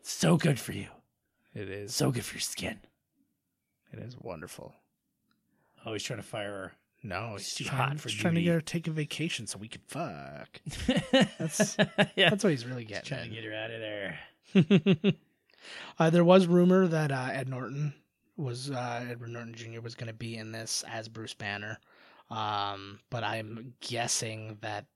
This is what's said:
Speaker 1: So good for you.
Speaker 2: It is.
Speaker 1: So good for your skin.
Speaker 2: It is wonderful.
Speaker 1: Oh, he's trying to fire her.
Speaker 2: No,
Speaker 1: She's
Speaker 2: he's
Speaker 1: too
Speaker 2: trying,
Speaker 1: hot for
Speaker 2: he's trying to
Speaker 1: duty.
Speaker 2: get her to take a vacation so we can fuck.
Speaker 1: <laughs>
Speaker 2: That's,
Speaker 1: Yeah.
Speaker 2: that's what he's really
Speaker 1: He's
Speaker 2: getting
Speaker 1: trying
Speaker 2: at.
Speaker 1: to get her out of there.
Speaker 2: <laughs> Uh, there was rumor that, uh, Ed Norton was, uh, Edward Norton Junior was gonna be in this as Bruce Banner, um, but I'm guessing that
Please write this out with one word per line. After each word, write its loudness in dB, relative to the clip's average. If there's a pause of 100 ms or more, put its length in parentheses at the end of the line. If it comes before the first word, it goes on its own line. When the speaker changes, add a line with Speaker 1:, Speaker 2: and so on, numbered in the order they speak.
Speaker 1:
So 4
good 2
for -10
you. -8 (640)
Speaker 2:
It -10
is. -8
Speaker 1:
So 2
good -4
for -10
your -8
skin. -6 (1120)
Speaker 2:
It -14
is -14
wonderful. -12 (1120)
Speaker 1:
Oh, -8
he's -6
trying -6
to -14
fire -8
her. -10 (300)
Speaker 2:
No, -6
Speaker 1:
She's -10
Speaker 2:
he's -8
Speaker 1:
too -8
Speaker 2:
trying, 0
Speaker 1:
hot -6
for -10
Speaker 2:
he's -6
trying 2
to 4
Speaker 1:
duty. 0
Speaker 2:
get 4
her 2
to -12
take -4
a -2
vacation -4
so -10
we -12
can -16
fuck. -10 (500)
Speaker 1:
<laughs> 6
Speaker 2:
That's, 0 (380)
Speaker 1:
Yeah. 8
Speaker 2:
that's 2
what 6
he's 0
really -8
Speaker 1:
He's -12
Speaker 2:
getting -8
Speaker 1:
trying -6
Speaker 2:
at. -8
Speaker 1:
to -10
get -10
her -8
out -6
of -8
there. 2
Speaker 2:
<laughs> -20 (760)
Uh, 6
there 8
was 10
rumor 8
that, 2
uh, -2
Ed -4
Norton -4 (440)
was, -6
uh, -4
Edward -10
Norton -10
Junior -12
was -10
gonna -10
be -8
in -10
this -6
as -8
Bruce -12
Banner, -8 (540)
um, -4
but -4
I'm -8
guessing -4
that -8 (100)